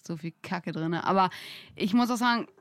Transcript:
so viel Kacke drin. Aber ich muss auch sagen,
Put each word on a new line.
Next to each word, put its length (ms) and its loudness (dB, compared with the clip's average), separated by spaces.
so 140 -8
viel 260 -8
Kacke 300 -6
drin. 220 -2
Aber 360 4
ich 180 -2
muss 160 4
auch 80 0
sagen, 300 2